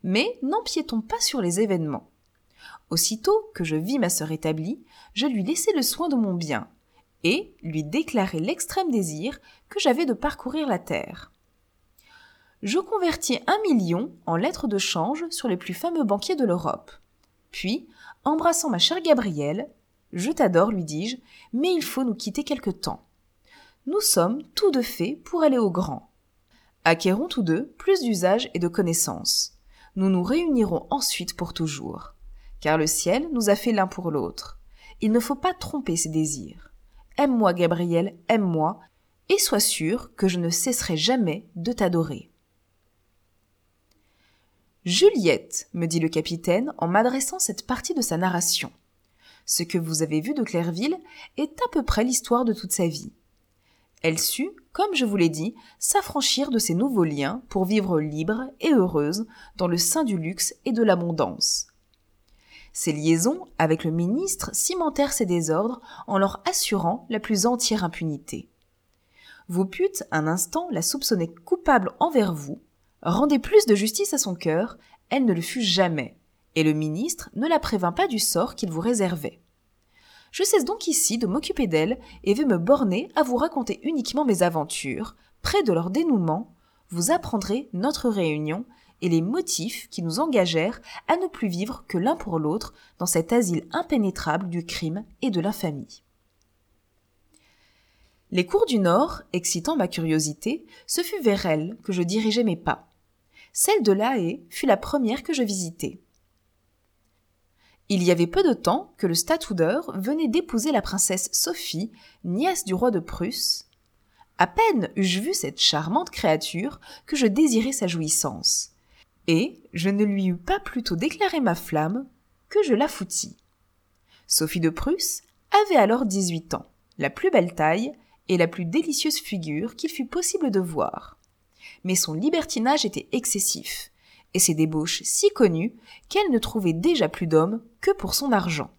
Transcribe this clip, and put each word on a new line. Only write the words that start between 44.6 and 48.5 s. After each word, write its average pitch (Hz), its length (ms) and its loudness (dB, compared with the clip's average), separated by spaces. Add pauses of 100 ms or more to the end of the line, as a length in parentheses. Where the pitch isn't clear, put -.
Juliette, 185 880 4
me 170 120 -2
dit 165 120 0
le 160 100 2
capitaine 170 680 -2
en 165 80 -2
m'adressant 247 540 0
cette - 260 -4
partie 262 280 -4
de 277 80 0
sa 175 140 -2
narration. 175 540 0 (760)